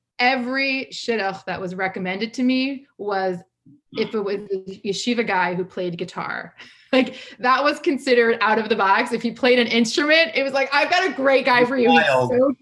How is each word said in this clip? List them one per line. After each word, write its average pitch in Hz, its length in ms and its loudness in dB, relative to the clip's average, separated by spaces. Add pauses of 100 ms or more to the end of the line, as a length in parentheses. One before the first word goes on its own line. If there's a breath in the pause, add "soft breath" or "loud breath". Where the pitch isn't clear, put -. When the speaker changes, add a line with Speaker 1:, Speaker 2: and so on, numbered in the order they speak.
(200)
Speaker 1:
every 262 720 -2
shidduch 196 520 -6
that 170 140 -8
was 185 160 -8
recommended 190 600 -6
to 254 80 -4
me 262 440 -2 (100)
was 190 420 -4 (540)
if 214 220 -4
it 214 40 -2
was 202 160 -4 (160)
a 190 360 -8
yeshiva 220 400 -2
guy 185 280 0
who 185 100 -4
played 180 320 -8
guitar. - 640 -10
<laughs> - 60 -20 (280 loud breath)
Like, 254 220 2 (240 loud breath)
that 254 240 2
was 294 160 0
considered 240 640 2
out 214 180 2
of 214 80 -4
the 214 80 0
box. 202 380 2
If 220 80 -2
he 233 100 -2
played 247 280 4
an 233 80 4
instrument, 294 680 2
it 269 80 0
was 269 80 -4
like, 269 220 0
"I've 294 160 2
got 370 200 2
a - 40 -6
great 269 320 2
guy 247 180 4
for 254 140 0
you." 233 100 4
Speaker 2:
Wild. - 420 4
Speaker 1:
He's 247 120 0
so 285 100 4 (100)